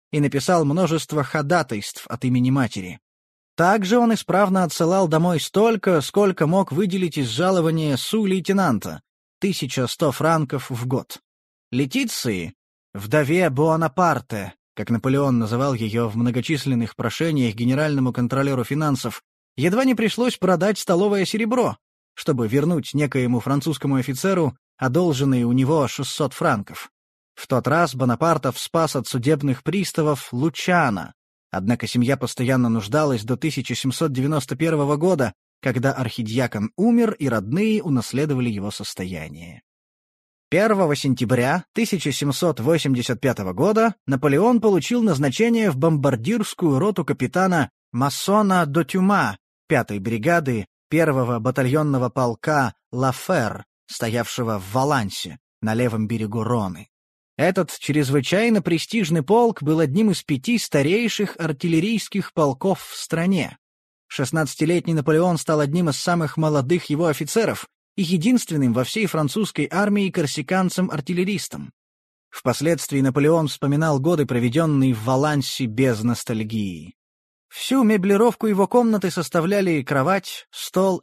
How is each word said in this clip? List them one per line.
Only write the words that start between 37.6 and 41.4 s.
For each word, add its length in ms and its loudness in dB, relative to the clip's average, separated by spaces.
унаследовали 680 -2
его 220 -6
состояние. 880 -12
Первого 460 2
сентября 760 0